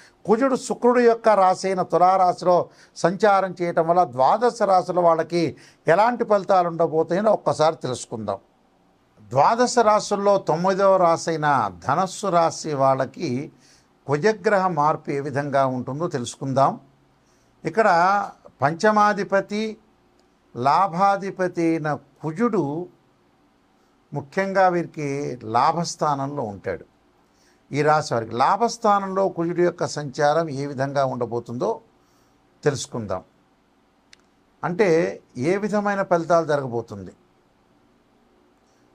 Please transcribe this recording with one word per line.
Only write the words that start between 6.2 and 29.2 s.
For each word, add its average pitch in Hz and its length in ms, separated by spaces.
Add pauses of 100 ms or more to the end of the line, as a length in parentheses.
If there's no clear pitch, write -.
ఫలితాలు 190 440
ఉండబోతాయో 165 540
ఒక్కసారి 160 540
తెలుసుకుందాం. 110 640 (920)
ద్వాదశ 214 480
రాశుల్లో 202 600
తొమ్మిదవ 190 580
రాశి 165 340
అయిన 143 420 (160)
ధనస్సు 180 380
రాశి 165 480
వాళ్ళకి 135 800 (540)
కుజగ్రహ 190 640
మార్పు 151 420
ఏ 139 100
విధంగా 139 460
ఉంటుందో 131 420
తెలుసుకుందాం. 135 720 (840)
ఇక్కడ 214 240 (760)
పంచమాధిపతి, 208 1120 (800)
లాభాధిపతి 180 1080
అయిన 156 320
కుజుడు 165 920 (1300)
ముఖ్యంగా 190 540
వీరికి 143 760
లాభస్థానంలో 143 1000
ఉంటాడు. 95 420 (880)
ఈ 139 100
రాశి 151 320
వారికి 113 180
లాభస్థానంలో 196 960